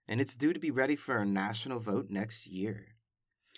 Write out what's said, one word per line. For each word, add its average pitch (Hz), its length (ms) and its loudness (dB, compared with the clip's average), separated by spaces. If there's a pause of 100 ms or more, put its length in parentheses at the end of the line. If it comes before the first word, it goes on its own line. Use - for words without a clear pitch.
and 113 120 0
it's 139 160 0
due 143 160 4
to 170 80 0
be 156 120 -2
ready 131 240 4
for 135 220 0
a 104 80 2
national 110 540 0
vote 107 300 -2
next 101 380 -4
year. 101 480 -6 (640)